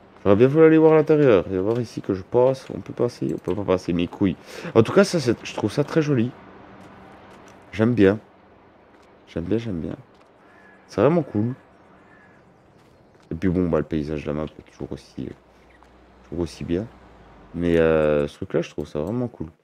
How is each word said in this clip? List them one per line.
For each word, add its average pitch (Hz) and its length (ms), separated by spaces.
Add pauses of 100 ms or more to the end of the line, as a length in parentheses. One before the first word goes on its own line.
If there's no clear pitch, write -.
(220)
J'aurais 98 140
bien 123 120
voulu 160 180
aller 160 120
voir 156 140
à 156 40
l'intérieur. 147 540
Et 95 80
voir 110 220
ici - 220
que - 120
je 92 80
passe, 127 480
on - 100
peut 123 120
passer, 123 420
on - 40
peut 90 160
pas 101 100
passer, 87 280
mes 85 160
couilles. 95 280 (380)
En 110 80
tout - 100
cas, 196 120
ça, 180 140
c'est, 120 260
je - 100
trouve - 180
ça 147 120
très 160 180
joli. 131 280 (1400)
J'aime 113 220
bien. 104 260 (1040)
J'aime 85 180
bien, 98 140
j'aime 110 220
bien. 85 160 (920)
C'est - 140
vraiment 156 220
cool. 117 320 (1800)
Et 85 40
puis 85 140
bon, 90 200
bah, 80 100
le 73 60
paysage 76 400
de - 20
la 73 80
map 78 100
est - 260
toujours - 220
aussi, - 340
euh, - 80 (880)
toujours 85 160
aussi 80 240
bien. 87 220 (680)
Mais, 85 240
euh, 76 500
ce - 80
truc-là, 151 240
je 170 100
trouve 73 160
ça - 140
vraiment 117 260
cool. 85 200 (180)